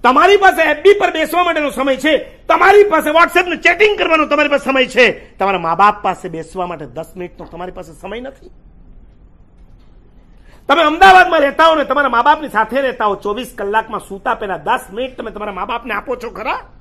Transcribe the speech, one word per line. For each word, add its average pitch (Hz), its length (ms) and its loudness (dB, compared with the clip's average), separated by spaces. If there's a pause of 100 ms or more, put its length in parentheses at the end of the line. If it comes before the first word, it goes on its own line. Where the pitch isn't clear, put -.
તમારી 311 340 4
પાસે 359 260 2
એફ 302 140 0
બી 403 220 4
પર 359 120 0
બેસવા 330 340 -2
માટેનો 311 260 -2
સમય 262 260 -2
છે, 269 220 0 (280)
તમારી 381 380 6
પાસે 311 260 0
WhatsApp 339 400 2
ને 320 60 -4
chatting 359 420 0
કરવાનો 320 280 0
તમારી 294 220 0
પાસે 277 160 -2
સમય 262 220 0
છે, - 500 0
તમારા 190 220 -2
મા 165 160 -2
બાપ 208 280 2
પાસે 185 260 -4
બેસવા 165 380 -8
માટે 160 200 -12
દસ 156 300 -14
મિનિટનો 175 280 -14
તમારી 175 280 -14
પાસે 175 200 -18
સમય 165 280 -14
નથી. - 300 -18 (2250)
તમે 311 140 2
અમદાવાદમાં 349 580 4
રહેતા 277 240 2
હો 320 100 4
ને 285 100 0
તમારા 277 240 0
મા 240 140 0
બાપની 302 260 0
સાથે 220 320 -2
રહેતા 247 240 -4
હો, 202 100 0
ચોવીસ 208 440 -8
કલાકમાં 214 420 -4
સૂતા - 340 -8
પહેલા 190 220 -8
દસ 165 240 -4 (120)
મિનિટ 254 240 -10
તમે 226 140 -12
તમારા 202 220 -12
મા 185 120 -10
બાપને 233 300 -8
આપો 233 220 -8
છો 233 140 -14
ખરા? 262 280 -8 (220)